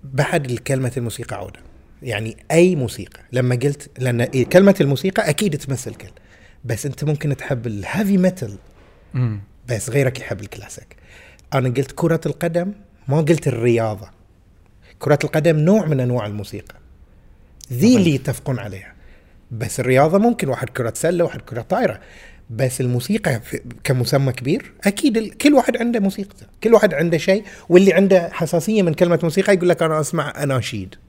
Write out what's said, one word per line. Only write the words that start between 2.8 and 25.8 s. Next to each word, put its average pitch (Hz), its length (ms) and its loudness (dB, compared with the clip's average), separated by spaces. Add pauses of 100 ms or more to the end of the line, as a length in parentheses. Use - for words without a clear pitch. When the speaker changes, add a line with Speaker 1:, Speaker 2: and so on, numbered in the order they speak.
Speaker 1:
لما 123 220 0
قلت، 139 440 -4
لأن 123 260 0
كلمة 180 560 6
الموسيقى 165 500 0
أكيد 151 280 -2
تمثل 131 360 -8
كل، - 160 -20 (540)
بس 117 220 -4
أنت 143 180 -6
ممكن 147 320 -2
تحب 120 300 -6
الهيفي 165 520 0
metal، 180 380 0 (580)
Speaker 2:
مم. 113 260 -2 (280)
Speaker 1:
بس 117 220 -4
غيرك 123 300 0
يحب 98 200 -8
الكلاسيك. - 560 -18 (580)
أنا 131 140 2
قلت 127 240 -2
كرة 165 340 0
القدم، 170 460 -2 (360)
ما 147 120 2
قلت 151 280 2
الرياضة. 113 640 0 (880)
كرة 143 260 0
القدم 156 320 2
نوع 170 300 4
من 147 140 0
أنواع 123 260 -2
الموسيقى، 104 480 -10 (1000)
ذي 123 80 -4
Speaker 2:
صحيح. 233 180 6
Speaker 1:
اللي 170 160 4
يتفقون 127 440 -4
عليها. 101 360 -14 (560)
بس 110 300 -8
الرياضة 135 380 4
ممكن 226 300 2
واحد 123 200 -6
كرة 117 280 -6
سلة، 170 280 0
واحد 135 160 -6
كرة 117 220 -10
طايرة، 208 380 -2 (500)
بس 123 300 -2
الموسيقى 127 600 -2
في، - 200 -10 (240)
كمسمى 131 480 0
كبير، 143 400 -4 (120)
أكيد 208 320 0
ال-، 214 200 -4
كل 294 180 4
واحد 247 220 4
عنده 233 240 -2